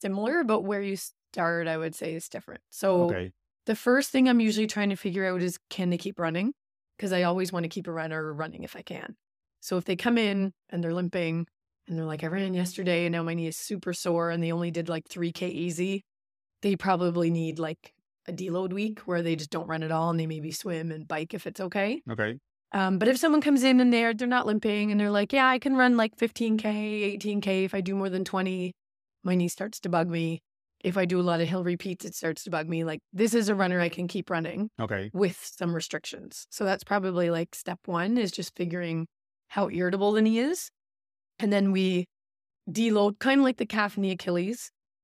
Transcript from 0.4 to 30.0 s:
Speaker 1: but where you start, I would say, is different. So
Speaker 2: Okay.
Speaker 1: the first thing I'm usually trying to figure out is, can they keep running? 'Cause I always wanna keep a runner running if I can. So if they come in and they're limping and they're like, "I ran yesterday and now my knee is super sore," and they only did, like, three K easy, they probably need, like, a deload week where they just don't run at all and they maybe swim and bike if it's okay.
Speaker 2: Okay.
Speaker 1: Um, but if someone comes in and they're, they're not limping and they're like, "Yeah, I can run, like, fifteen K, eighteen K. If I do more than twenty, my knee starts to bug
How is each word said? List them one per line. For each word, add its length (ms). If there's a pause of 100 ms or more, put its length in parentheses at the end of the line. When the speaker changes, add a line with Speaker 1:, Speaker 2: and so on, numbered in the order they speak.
Speaker 1:
but 180
where 200
you 140
start, 720
I 80
would 180
say, 200
is 140
different. 420
So 340
Speaker 2:
Okay. 280 (340)
Speaker 1:
the 100
first 340
thing 180
I'm 120
usually 260
trying 240
to 60
figure 300
out 160
is, 160 (120)
can 200
they 80
keep 200
running? 340 (460)
'Cause 140
I 120
always 280
wanna 160
keep 180
a 60
runner 400
running 320
if 100
I 80
can. 340 (440)
So 160
if 80
they 120
come 200
in 360 (180)
and 120
they're 120
limping 520 (420)
and 100
they're 80
like, 180
"I 40
ran 260
yesterday 520
and 60
now 100
my 120
knee 140
is 80
super 360
sore," 380
and 120
they 100
only 180
did, 180
like, 200
three 240
K 160
easy, 560 (580)
they 140
probably 540
need, 280
like, 340 (340)
a 60
deload 400
week 280
where 220
they 140
just 140
don't 160
run 160
at 100
all 180
and 80
they 80
maybe 260
swim 380
and 160
bike 280
if 120
it's 140
okay. 500
Speaker 2:
Okay. 280 (340)
Speaker 1:
Um, 260
but 100
if 100
someone 240
comes 200
in 180
and 120
they're, 220
they're 120
not 200
limping 440
and 80
they're 120
like, 220
"Yeah, 160
I 100
can 180
run, 220
like, 180
fifteen 400
K, 140 (320)
eighteen 400
K. 220
If 100
I 80
do 120
more 160
than 140
twenty, 480 (500)
my 120
knee 140
starts 320
to 100
bug 180